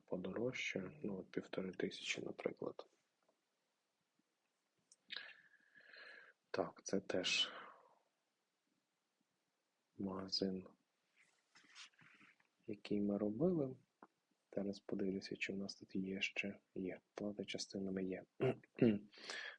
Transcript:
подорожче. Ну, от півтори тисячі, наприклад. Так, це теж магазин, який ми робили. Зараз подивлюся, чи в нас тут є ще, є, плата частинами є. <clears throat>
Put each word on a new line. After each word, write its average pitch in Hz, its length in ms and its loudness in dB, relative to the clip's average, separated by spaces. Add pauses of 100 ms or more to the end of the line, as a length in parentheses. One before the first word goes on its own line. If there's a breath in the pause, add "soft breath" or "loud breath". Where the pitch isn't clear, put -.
подорожче. 98 840 0 (120)
Ну, 101 160 -2
от - 120 -10
півтори 95 420 -2
тисячі, - 500 -2
наприклад. - 640 -4 (3750 loud breath)
Так, - 340 0
це 98 160 2
теж - 500 4 (2500 loud breath)
магазин, 95 680 0 (2000 soft breath)
який 104 340 0
ми 101 180 4
робили. 127 580 4 (800)
Зараз 101 220 0
подивлюся, 98 580 -2
чи - 160 -2
в 98 40 -2
нас 98 180 -4
тут - 220 -10
є 95 240 0
ще, - 380 -2 (160)
є, 92 260 -2 (140)
плата 101 300 -2
частинами 95 600 0
є. 92 200 -2 (140)
<clears throat> 120 640 6 (580 loud breath)